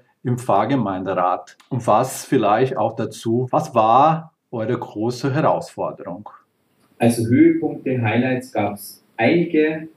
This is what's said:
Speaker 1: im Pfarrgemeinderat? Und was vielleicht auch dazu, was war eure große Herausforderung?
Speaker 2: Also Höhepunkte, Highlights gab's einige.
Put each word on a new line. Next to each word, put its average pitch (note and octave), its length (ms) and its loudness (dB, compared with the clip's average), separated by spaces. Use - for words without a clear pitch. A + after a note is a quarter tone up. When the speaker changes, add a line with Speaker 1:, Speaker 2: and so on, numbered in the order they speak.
Speaker 1:
im B2 140 -2
Pfarrgemeinderat? G2 1200 0
Und A#2+ 180 -6
was A#2 380 0
vielleicht A#2+ 540 2
auch A2 180 -2
dazu, A#2 560 -4
was D3+ 240 -2
war C3+ 560 4
eure A2+ 280 -4
große B2 540 -4
Herausforderung? F#2 960 -4
Speaker 2:
Also A2+ 300 2
Höhepunkte, C#3+ 720 2
Highlights - 520 -2
gab's - 500 -6
einige. D#3 800 0